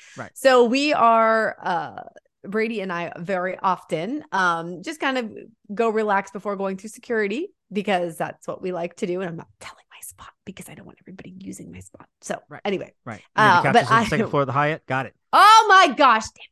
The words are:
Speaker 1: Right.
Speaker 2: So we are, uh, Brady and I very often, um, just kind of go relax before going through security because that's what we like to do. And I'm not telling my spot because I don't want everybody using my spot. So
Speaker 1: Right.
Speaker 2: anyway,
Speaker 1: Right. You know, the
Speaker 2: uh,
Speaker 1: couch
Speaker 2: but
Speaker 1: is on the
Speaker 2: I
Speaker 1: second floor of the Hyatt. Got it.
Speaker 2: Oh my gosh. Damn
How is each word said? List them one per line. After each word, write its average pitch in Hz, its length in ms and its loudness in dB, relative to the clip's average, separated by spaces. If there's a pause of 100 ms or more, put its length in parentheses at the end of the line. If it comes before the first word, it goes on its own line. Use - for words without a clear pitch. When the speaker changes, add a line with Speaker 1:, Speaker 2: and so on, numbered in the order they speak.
(160)
Speaker 1:
Right. 120 180 -14
Speaker 2:
So 254 300 4
we 277 300 0
are, 226 680 2
uh, 147 400 -6 (440)
Brady 220 340 -4
and 190 120 -8
I 170 260 -8
very 180 400 -6
often, 185 760 -4
um, 175 500 -2
just 302 180 -12
kind 262 180 -2
of 226 140 -8 (420)
go 226 140 0
relax 208 420 -2
before 202 260 -10
going 190 200 -6
through 214 140 -18
security 226 580 -6 (240)
because 180 440 -4
that's - 300 -10
what - 160 -10
we 185 80 -6
like 180 260 -8
to 214 100 -6
do. 180 140 -6
And 185 100 -8
I'm 165 60 -12
not - 120 -16 (120)
telling - 300 -20
my - 120 -20
spot - 260 -20 (160)
because 185 240 -18
I 160 60 -20
don't - 120 -20
want - 140 -20
everybody 185 380 -20
using 185 340 -16
my 127 80 -18
spot. - 260 -20 (140)
So - 180 -10 (120)
Speaker 1:
Right. 147 140 -18
Speaker 2:
anyway, 190 280 -6 (120)
Speaker 1:
Right. 110 180 -14 (140)
You 208 60 2
know, 214 80 6
the 175 60 6
Speaker 2:
uh, 165 60 4
Speaker 1:
couch 147 100 2
Speaker 2:
but 226 120 6
Speaker 1:
is 120 60 -6
on 220 60 4
the 226 80 2
Speaker 2:
I - 40 -2
Speaker 1:
second 175 200 -2
floor 143 140 0
of 135 40 0
the 127 60 -6
Hyatt. 147 340 -2
Got 131 200 -4
it. - 80 -20 (180)
Speaker 2:
Oh 427 360 8
my 359 280 6
gosh. 233 320 4
Damn - 220 -20